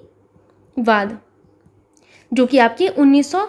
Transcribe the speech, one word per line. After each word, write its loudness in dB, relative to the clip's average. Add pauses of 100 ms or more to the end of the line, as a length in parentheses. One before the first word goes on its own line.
(760)
वाद, -2 (1120)
जो 2
कि 0
आपके 0
उन्नीस 2
सौ -4